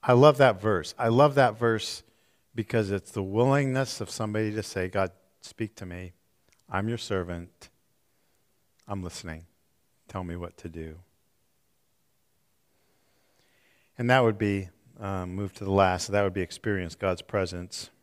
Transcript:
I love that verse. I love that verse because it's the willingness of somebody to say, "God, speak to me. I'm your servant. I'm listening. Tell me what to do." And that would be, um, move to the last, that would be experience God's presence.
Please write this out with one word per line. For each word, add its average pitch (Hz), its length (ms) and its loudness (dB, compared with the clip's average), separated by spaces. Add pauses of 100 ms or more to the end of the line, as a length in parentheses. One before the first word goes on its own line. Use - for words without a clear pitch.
I - 80 2
love 135 260 8
that 120 220 4
verse. 101 380 -2
I 120 100 0
love 135 280 4
that 120 220 4
verse 113 460 -2 (500)
because 107 380 -2
it's 98 200 -6
the 101 120 -4
willingness 131 760 0
of 104 80 -10
somebody 107 420 -4
to 107 120 -4
say, 92 260 -4
"God, 95 220 -2 (280)
speak - 360 -10
to 98 100 -14
me. 90 280 -12 (560)
I'm 101 200 -2
your 117 80 -4
servant. 87 720 -8 (1200)
I'm 98 140 -6
listening. 85 420 -12 (640)
Tell 92 160 -8
me 85 100 -8
what 87 220 -12
to - 120 -16
do." 80 300 -14 (3000)
And 123 120 0
that 127 140 8
would 110 140 4
be, 98 320 0 (300)
um, 95 360 -6
move 98 180 -6
to - 100 -14
the 98 80 -2
last, 92 360 4
that 101 160 0
would 95 100 0
be 95 80 -4
experience 92 540 -6
God's 92 260 -2
presence. 92 680 -6 (140)